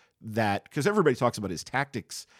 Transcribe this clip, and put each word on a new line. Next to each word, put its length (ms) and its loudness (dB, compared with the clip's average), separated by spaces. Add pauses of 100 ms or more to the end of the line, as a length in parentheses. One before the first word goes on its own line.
(200)
that, 500 -2
'cause 160 -2
everybody 300 4
talks 220 0
about 120 -4
his 140 -8
tactics 600 -8 (140)